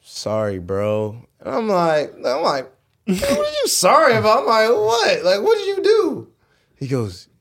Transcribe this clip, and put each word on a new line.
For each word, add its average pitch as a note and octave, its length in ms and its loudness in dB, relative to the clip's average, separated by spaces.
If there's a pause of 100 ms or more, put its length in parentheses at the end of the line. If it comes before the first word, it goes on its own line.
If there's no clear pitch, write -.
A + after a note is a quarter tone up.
Sorry, G#2+ 560 -4
bro. G#2 680 -4 (140)
And - 140 -8
I'm A#3 140 -2
like, E3 440 0 (120)
I'm - 180 -2
like, C#3+ 300 -2 (340)
Man, F#3 140 0
what D5 280 0
are D5+ 40 -4 (100)
you B4 60 0
sorry C4 480 4
about? G#3+ 240 2
I'm C#4 60 -4
like, A3 240 2
What? A3 540 0
Like, F#3 180 2
what G#4+ 160 2
did G4+ 80 -6
you G4 160 -4
do? F4+ 460 0 (480)
He C#3 120 -10
goes A#2 400 -4 (120)